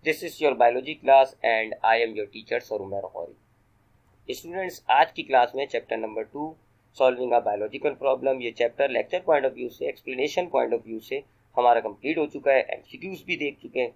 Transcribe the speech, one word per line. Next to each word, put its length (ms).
This 180
is 180
your 120
biology 420
class 360
and 260
I 140
am 120
your 140
teacher 340
सर 160
उमर 260
गौरी। 1300
स्टूडेंट्स, 560
आज 220
की 120
क्लास 320
में 120
चैप्टर 300
नंबर 260
टू, 320
solving 360
a 80
biological 600
problem, 380
ये 100
चैप्टर 380
लेक्चर 300
point 300
of 80
view 120
से, 240
explanation 600
point 240
of 100
view 120
से 220
हमारा 240
कंप्लीट 360
हो 80
चुका 260
है, 100
एमसीक्यूज़ 640
भी 120
देख 240
चुके 180
हैं। 160